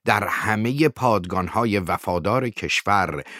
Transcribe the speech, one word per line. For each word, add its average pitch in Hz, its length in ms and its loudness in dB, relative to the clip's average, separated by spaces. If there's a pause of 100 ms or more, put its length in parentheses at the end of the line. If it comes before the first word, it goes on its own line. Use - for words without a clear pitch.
در 104 240 2
همهٔ 117 600 0
پادگان‌های 101 880 0
وفادار 90 720 -2
کشور 85 760 0 (160)